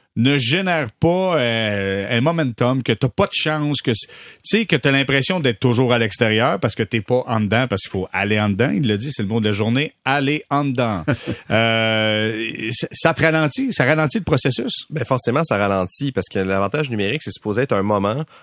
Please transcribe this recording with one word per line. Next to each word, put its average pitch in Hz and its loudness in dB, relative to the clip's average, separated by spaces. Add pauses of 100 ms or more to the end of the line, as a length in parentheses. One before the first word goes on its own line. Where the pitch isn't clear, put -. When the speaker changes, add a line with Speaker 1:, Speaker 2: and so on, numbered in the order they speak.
(180)
Speaker 1:
ne 135 4
génère 156 0
pas, 180 0
euh, 104 0
un 117 2
momentum, 131 0
que 123 0
t'as 120 0
pas 196 0
de - -8
chance, 151 -2
que 131 0
c-, - -2
tu - -20 (320)
sais, 220 2
que 180 0
t'as 143 2
l'impression 139 2
d'être 127 0
toujours 123 4
à 123 4
l'extérieur 113 2
parce 135 -2
que - -4
t'es 110 -2
pas 127 0
en 117 0
dedans, 110 2
parce 98 -2
qu'il - -6
faut 92 -4
aller 104 0
en 107 2
dedans. 104 2
Il 156 0
l'a 104 2
dit, 110 -6
c'est 117 -4
le 98 -4
mot 113 0
de 107 0
la 107 2
journée, 117 -2 (140)
aller 143 0
en 143 0
dedans. 120 -2
Speaker 2:
<laughs> - -4
Speaker 1:
Euh, 110 0 (220)
c-, - -2
ça 165 2
te - -4
ralentit, 156 0
ça - 0
ralentit 156 2
le 180 -4
processus. - 0
Speaker 3:
Ben, 120 -6
forcément, 127 0
ça 110 2
ralentit 98 0
parce - -2
que 104 -4
l'avantage 98 -2
numérique, 107 -2
c'est - -4
supposé 107 -2
être 131 -2
un 101 2
moment 104 0 (180)